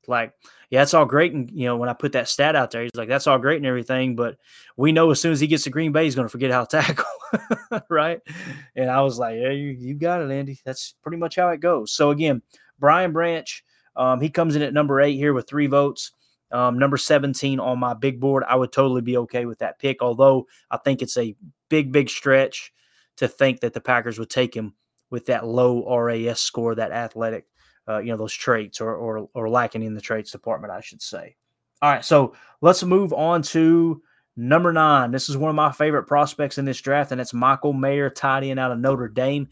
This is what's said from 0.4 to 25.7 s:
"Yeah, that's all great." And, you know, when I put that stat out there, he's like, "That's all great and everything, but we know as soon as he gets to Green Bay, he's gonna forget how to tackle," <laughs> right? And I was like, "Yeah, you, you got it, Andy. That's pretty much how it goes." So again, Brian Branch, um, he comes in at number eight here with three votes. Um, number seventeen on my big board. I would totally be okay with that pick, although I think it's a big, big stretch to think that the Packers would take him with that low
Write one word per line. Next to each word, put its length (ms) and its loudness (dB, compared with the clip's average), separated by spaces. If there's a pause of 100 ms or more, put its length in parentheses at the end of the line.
"Yeah, 100 4
that's 140 4
all 120 6
great." 260 2
And, 180 -6
you 160 -6
know, 100 -2
when 120 -4
I 40 -4
put 200 -6
that 160 -2
stat 280 2
out 140 0
there, 120 -8
he's 120 -10
like, 140 -8
"That's 180 -2
all 120 6
great 200 0
and 80 -4
everything, 500 -2
but 200 -4 (400)
we 160 4
know 180 6
as 100 2
soon 120 2
as 80 0
he 60 2
gets 180 2
to 60 -6
Green 220 -2
Bay, 120 4
he's 100 0
gonna 140 -2
forget 220 -4
how 140 0
to 180 0
tackle," 1000 -4
<laughs> 60 -18
right? 320 0 (560)
And 140 -2
I 120 2
was 160 0
like, 180 -4
"Yeah, 140 -2
you, 200 -6
you 240 -10
got 260 -2
it, 100 -4
Andy. 340 -6
That's 380 -12
pretty 140 -10
much 200 -6
how 120 2
it 120 -2
goes." 320 0
So 180 2
again, 320 0 (360)
Brian 340 4
Branch, 520 -4 (320)
um, 240 2
he 80 0
comes 280 0
in 60 0
at 120 -2
number 260 2
eight 160 4
here 160 2
with 160 -4
three 180 0
votes. 460 0 (400)
Um, 260 2
number 200 2
seventeen 600 0
on 200 -2
my 160 -2
big 260 -4
board. 260 2
I 80 0
would 160 2
totally 300 2
be 160 -2
okay 300 -4
with 140 -10
that 180 -6
pick, 240 -4
although 440 4 (240)
I 60 -4
think 240 0
it's 160 -6
a 180 -4 (360)
big, 200 2
big 200 2
stretch 640 0 (440)
to 100 -2
think 340 0
that 120 -4
the 80 -8
Packers 380 -2
would 120 -8
take 240 -2
him 200 -10 (360)
with 160 -10
that 200 -2
low 400 2